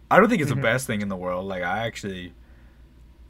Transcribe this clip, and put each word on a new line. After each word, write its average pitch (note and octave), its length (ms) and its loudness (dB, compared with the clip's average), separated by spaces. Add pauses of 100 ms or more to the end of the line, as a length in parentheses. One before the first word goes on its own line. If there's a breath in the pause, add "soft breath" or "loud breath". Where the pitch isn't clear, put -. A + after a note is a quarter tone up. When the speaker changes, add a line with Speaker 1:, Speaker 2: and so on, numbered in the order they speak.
(100)
Speaker 1:
I D#3 100 8
don't G#3+ 80 6
think G#3+ 120 2
it's C#3+ 120 0
Speaker 2:
Mm-hmm. C3+ 80 -2
Speaker 1:
the - 20 -4
best B2 240 0
thing G#2+ 160 -2
in G2+ 60 -6
the G2 80 -6
world. F2+ 300 -4
Like, F#2 160 -6
I G2 240 -2
actually, F#2+ 460 -10 (960 soft breath)